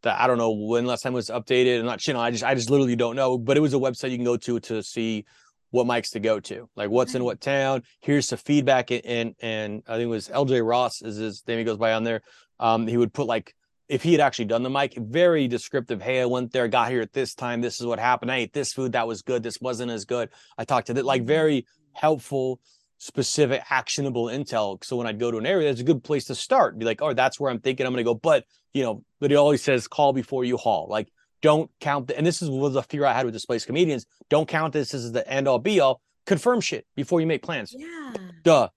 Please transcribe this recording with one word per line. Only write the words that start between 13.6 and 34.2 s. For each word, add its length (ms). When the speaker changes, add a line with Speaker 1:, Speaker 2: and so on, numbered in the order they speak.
Speaker 1:
if 140
he 100
had 100
actually 240
done 160
the 80
mic, 260
very 500
descriptive. 560
"Hey, 200
I 40
went 260
there, 160
got 220
here 120
at 100
this 220
time. 260
This 200
is 60
what 120
happened. 340
I 40
ate 180
this 180
food. 200
That 140
was 160
good. 200
This 180
wasn't 300
as 160
good. 240
I 60
talked 240
to 60
the," 80
like, 200
Speaker 2:
Mm-hmm. 60
Speaker 1:
very 380
helpful, 680
specific, 720
actionable 560
intel. 580
So 120
when 100
I'd 120
go 120
to 80
an 80
area, 240
that's 100
a 40
good 200
place 220
to 80
start. 440
Be 60
like, 160
"Oh, 140
that's 260
where 100
I'm 100
thinking 260
I'm 60
gonna 120
go." 100
But, 300
you 80
know, 200
but 100
he 80
always 240
says, 260
"Call 240
before 320
you 140
haul." 320
Like, 180
don't 300
count 280
the, 100
and 80
this 160
is, 80
was 260
a 60
fear 240
I 80
had 100
with 80
Displaced 340
Comedians. 380